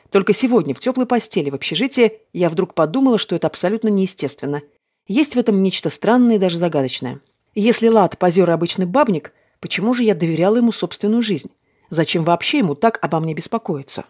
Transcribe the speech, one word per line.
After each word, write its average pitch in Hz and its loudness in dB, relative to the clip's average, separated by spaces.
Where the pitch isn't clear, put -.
Только 196 2
сегодня 196 2
в - -18
теплой 254 -2
постели 202 -2
в 139 -6
общежитии 220 0
я 175 0
вдруг 175 -4
подумала, 220 2
что - -4
это 165 -2
абсолютно 214 -2
неестественно. 147 -4
Есть 247 0
в - -2
этом 208 2
нечто 185 -2
странное 233 2
и - 4
даже 185 0
загадочное. 139 -2
Если 226 2
Лат 214 2
позер 175 2
и - 4
обычный 170 -2
бабник, 196 0
почему 202 -2
же 247 -2
я 214 4
доверяла 165 0
ему 233 2
собственную 214 -2
жизнь? 196 -4
Зачем 165 0
вообще 170 0
ему 170 2
так 226 0
обо 160 -2
мне 160 -4
беспокоиться? 165 -8